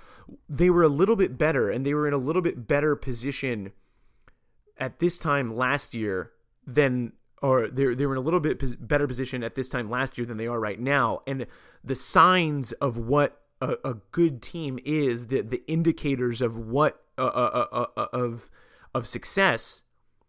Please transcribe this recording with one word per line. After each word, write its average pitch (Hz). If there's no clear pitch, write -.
they 165
were 175
a 156
little 180
bit 175
better, 139
and 123
they 143
were 151
in 143
a 143
little 151
bit 139
better 143
position 120
at 131
this 170
time 139
last 127
year 104
than, 127
or 131
they, 127
they 135
were 135
in 131
a 131
little 160
bit 147
pos-, 123
better 143
position 127
at 117
this 131
time 117
last 127
year 120
than 117
they 110
are 120
right 107
now. 123
And 135
the 127
signs 160
of 127
what 131
a, 127
a 131
good 160
team 143
is, 135
the, 123
the 113
indicators 139
of 117
what, 120
uh, 127
uh, 123
uh, -
uh, 120
uh, 107
of, 120
of 120
success -